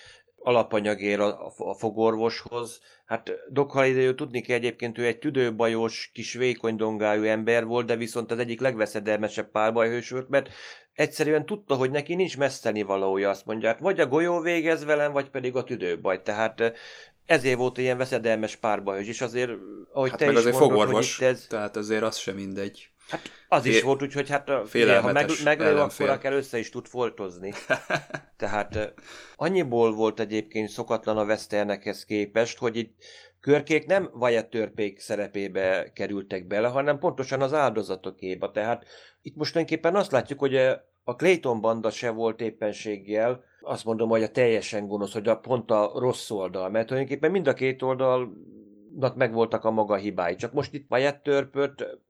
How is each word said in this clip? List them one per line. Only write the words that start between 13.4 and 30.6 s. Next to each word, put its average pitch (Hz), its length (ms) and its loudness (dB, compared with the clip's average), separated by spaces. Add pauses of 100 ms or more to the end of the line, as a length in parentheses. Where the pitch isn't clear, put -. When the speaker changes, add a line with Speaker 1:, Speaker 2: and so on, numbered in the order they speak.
Speaker 1:
mondja, 110 220 -2
hát 113 120 0
vagy 180 200 0
a 147 80 4
golyó 170 320 2
végez 160 460 0
velem, 147 260 2
vagy 139 180 -2
pedig 127 260 -4
a 123 80 0
tüdőbaj, 92 580 -2
tehát, 110 380 -2
ö, 113 80 2 (640)
ezért 131 280 4
volt 127 200 0
ilyen 127 200 0
veszedelmes 113 580 0
párbajhős, 101 520 -2
és 113 140 -8
azért, 123 300 -2 (420)
ahogy 135 160 0
Speaker 2:
Hát 123 100 -6
Speaker 1:
te 147 60 4
Speaker 2:
meg 139 80 4
Speaker 1:
is 120 60 6
Speaker 2:
azért 120 200 4
Speaker 1:
mondod, 131 180 8
Speaker 2:
fogorvos, 110 400 2
Speaker 1:
hogy 127 100 2
itt 127 60 4
ez 120 160 -10
Speaker 2:
tehát 104 260 -6
azért 107 280 -2
az - 140 -2
sem 98 180 -6
mindegy. 98 540 -10 (200)
Speaker 1:
Hát - 120 -8 (260)
az 139 180 2
is 113 140 6
Speaker 2:
Fé-, 117 60 2
Speaker 1:
volt, 135 160 2
úgyhogy 139 280 -4
hát, 143 200 -2
ö, - 20 -2
ugye, 131 100 2
ha 107 60 -10
Speaker 2:
félelmetes 117 760 4
Speaker 1:
meg-, 151 140 4
meglő, 156 160 4
Speaker 2:
ellenfél. 139 340 2
Speaker 1:
akkor 135 100 2
akár 135 160 -2
össze 135 240 -2
is 107 120 -4
tud - 160 -10
foltozni. 101 680 -6 (420)
Speaker 2:
<laughs> - 420 -12
Speaker 1:
Tehát, 104 380 -4
ö, 107 80 -2 (520)
annyiból 131 580 2
volt 107 260 0
egyébként 107 500 -4